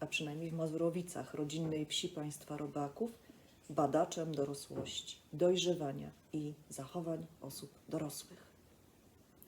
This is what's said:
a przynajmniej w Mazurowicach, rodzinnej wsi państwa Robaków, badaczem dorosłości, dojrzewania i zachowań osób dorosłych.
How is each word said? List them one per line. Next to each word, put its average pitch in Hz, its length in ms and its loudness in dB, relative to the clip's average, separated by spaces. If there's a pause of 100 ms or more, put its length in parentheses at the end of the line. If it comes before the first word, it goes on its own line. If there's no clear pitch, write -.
a 156 60 -4
przynajmniej 156 440 0
w 160 60 -4
Mazurowicach, 160 800 0
rodzinnej 151 520 0
wsi - 220 -2
państwa 151 480 -6
Robaków, 147 720 -2 (420)
badaczem 156 640 4
dorosłości, 139 800 -2 (160)
dojrzewania 170 800 4 (220)
i 151 220 -2 (140)
zachowań 165 580 -4 (140)
osób 139 300 -10 (180)
dorosłych. 156 580 -4 (1000)